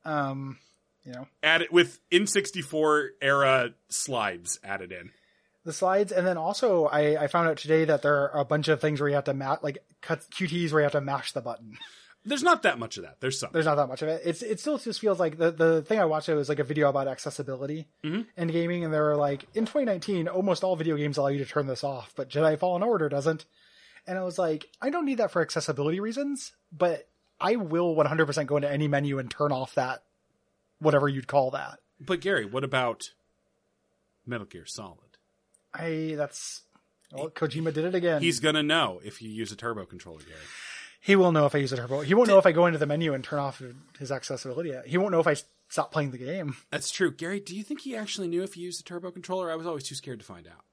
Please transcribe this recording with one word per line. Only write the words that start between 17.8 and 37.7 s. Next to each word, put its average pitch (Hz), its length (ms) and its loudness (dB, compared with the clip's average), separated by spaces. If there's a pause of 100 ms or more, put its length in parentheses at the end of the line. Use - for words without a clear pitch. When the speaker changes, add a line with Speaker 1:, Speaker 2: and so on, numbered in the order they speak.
Speaker 2:
Mm-hmm. 175 180 -2 (140)
Speaker 1:
in 170 120 -2
gaming, 170 360 -2
and 160 80 -2
they 151 80 2
were 151 160 2
like, 143 380 0
"In 220 100 0
twenty 269 220 0
nineteen, 180 420 -2
almost 185 340 0
all 185 140 2
video 160 200 0
games 147 200 -2
allow 139 120 2
you 139 100 0
to 135 120 -4
turn 143 160 0
this 131 180 -6
off, 135 320 -6
but 131 120 -6
Jedi 151 300 2
Fallen 180 240 0
Order 202 260 2
doesn't." 143 380 0 (600)
And 185 120 -6
I 185 60 -4
was 175 140 -6
like, 160 300 0 (140)
"I 277 80 -2
don't 330 160 -2
need 269 120 0
that 214 120 2
for 180 120 0
accessibility 156 580 -2
reasons, 262 520 -6 (180)
but 170 380 0 (320)
I 208 160 2
will 170 380 0
one 151 120 6
hundred 160 200 4
percent 143 220 -2
go 147 80 2
into 143 140 0
any 147 180 0
menu 143 300 0
and 127 120 -6
turn 147 220 0
off 131 240 -4
that, 127 260 -2 (800)
whatever 143 280 4
you'd 135 200 -4
call 135 240 2
that." - 260 -8 (220)
Speaker 2:
But 170 200 -4
Gary, 170 240 0
what 123 200 -4
about 127 480 -2 (1120)
Metal 117 200 -10
Gear 82 200 -20
Solid? 95 320 -14 (760)
Speaker 1:
I, 160 420 -4
that's, - 460 -6 (500)
well, 143 180 -8
Kojima 160 420 -2